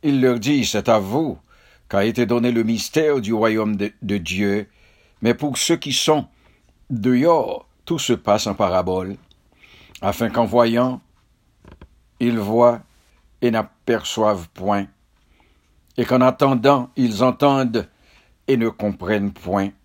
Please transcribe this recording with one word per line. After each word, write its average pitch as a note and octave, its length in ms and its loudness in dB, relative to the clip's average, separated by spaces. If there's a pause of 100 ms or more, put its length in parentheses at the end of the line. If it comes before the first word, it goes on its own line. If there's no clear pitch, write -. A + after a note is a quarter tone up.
Il C#3 200 2
leur B2 160 4
dit, « B2+ 280 0
C'est G#2 220 -2
à A2 100 2
vous A2 400 -4 (520)
qu'a G2 160 0
été A#2 180 -2
donné A#2+ 260 0
le A2+ 120 0
mystère C3 580 0
du G#2+ 140 -4
royaume A2 420 0
de, G2+ 240 -6
de G#2 160 -4
Dieu, G2+ 540 -4 (500)
mais A#2 140 2
pour C#3+ 240 -4
ceux - 180 0
qui C#3+ 160 -8
sont D3+ 360 0 (600)
dehors, B2+ 800 0 (160)
tout E3 140 -4
se - 160 0
passe G#2 320 0
en G2+ 80 -2
parabole, F#2 640 -2 (840)
afin G2+ 300 -2
qu'en A#2 160 0
voyant, A#2+ 560 0 (1160)
ils A#2 180 0
voient A#2 420 4 (640)
et B2 80 2
n'aperçoivent G#2+ 1040 -2
point, G2+ 320 -2 (1120)
et A#2 80 0
qu'en B2+ 160 2
attendant, B2+ 720 2
ils A#2 260 0
entendent B2+ 640 0 (640)
et C3+ 80 2
ne A2+ 140 0
comprennent G2+ 640 -4
point G2 400 -4 (120)